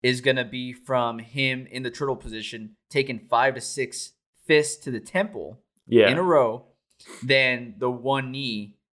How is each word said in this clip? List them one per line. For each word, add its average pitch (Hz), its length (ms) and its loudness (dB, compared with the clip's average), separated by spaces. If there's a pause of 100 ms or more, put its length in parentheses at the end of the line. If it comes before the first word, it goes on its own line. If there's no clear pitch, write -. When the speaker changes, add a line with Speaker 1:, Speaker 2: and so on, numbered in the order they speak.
Speaker 1:
is 123 180 0
gonna 131 240 2
be 123 300 -12
from 120 440 -2
him 131 520 -4
in 127 120 -10
the 127 80 -4
turtle 135 260 -4
position, 110 600 -12 (140)
taking 135 280 -2
five 127 360 2
to 127 60 -12
six - 520 -8 (340)
fists 151 380 2
to 135 60 -8
the 117 100 -4
temple 117 600 -6 (240)
Speaker 2:
Yeah. 110 240 8
Speaker 1:
in 147 80 2
a 180 40 0
row, 127 440 2 (560)
than 127 560 2
the 127 120 0
one 127 400 -2
knee 113 460 -8 (160)